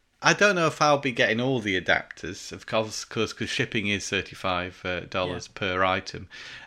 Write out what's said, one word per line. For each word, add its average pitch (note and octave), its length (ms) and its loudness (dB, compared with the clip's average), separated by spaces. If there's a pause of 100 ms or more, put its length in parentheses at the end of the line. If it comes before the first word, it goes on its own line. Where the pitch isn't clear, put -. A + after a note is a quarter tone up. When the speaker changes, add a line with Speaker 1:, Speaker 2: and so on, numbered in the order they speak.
(240)
Speaker 1:
I D#3+ 100 6
don't G3+ 200 6
know E3 140 2
if C#3 120 -4
I'll D3 180 6
be C#3 120 -2
getting A#2 300 2
all C3 180 0
the G2+ 220 0
adapters, - 720 -2
of F2+ 120 -14
course, A2 400 -2
'cause, - 280 -2
'cause - 180 -6
shipping A2+ 380 -2
is G2+ 200 -2
thirty-five, F#2 760 -4
uh, F2+ 160 -2
dollars F2+ 480 -4
Speaker 2:
Yeah. - 100 -18
Speaker 1:
per F#2 260 0
item. F#2+ 440 -2 (380)